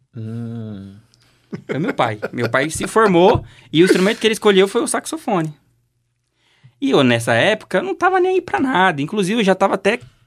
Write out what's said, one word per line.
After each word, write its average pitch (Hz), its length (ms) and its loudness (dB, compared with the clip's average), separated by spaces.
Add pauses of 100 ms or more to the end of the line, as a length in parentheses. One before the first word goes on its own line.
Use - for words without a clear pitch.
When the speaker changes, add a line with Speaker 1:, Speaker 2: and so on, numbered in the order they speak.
(180)
Speaker 1:
Hum. 110 760 -12 (720)
Speaker 2:
Foi 147 120 -6
meu 208 140 -4
pai. 110 260 -4 (140)
Meu 123 160 -4
pai 135 200 0
se - 180 -8
formou 208 580 4 (260)
e 151 100 4
o 185 40 6
instrumento 190 340 2
que 220 80 2
ele 220 60 0
escolheu 202 340 2
foi 214 140 -2
o 269 60 -4
saxofone. 180 680 -6 (1300)
E 277 80 0
eu, 185 140 4
nessa 120 300 2
época, 185 480 0
não 381 140 -6
tava 370 240 0
nem 370 140 0
aí 370 80 0
pra - 180 -6
nada. 185 420 0
Inclusive, 208 380 -2
eu 220 60 2
já 185 100 2
tava 196 200 0
até 226 240 -2 (280)